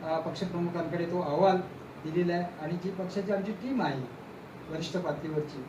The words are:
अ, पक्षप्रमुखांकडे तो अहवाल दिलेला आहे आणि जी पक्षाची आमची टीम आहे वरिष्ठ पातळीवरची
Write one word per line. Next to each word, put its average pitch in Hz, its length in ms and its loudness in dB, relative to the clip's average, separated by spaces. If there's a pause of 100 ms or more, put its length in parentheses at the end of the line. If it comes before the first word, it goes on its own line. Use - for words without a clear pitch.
अ, 160 140 2
पक्षप्रमुखांकडे 170 880 0
तो 180 140 2
अहवाल 170 360 6 (480)
दिलेला 170 300 2
आहे 175 300 -2
आणि 170 100 0
जी 185 160 -2
पक्षाची 185 420 -2
आमची 196 200 0
टीम 254 300 0
आहे 143 180 0 (720)
वरिष्ठ 160 240 -2
पातळीवरची 151 720 0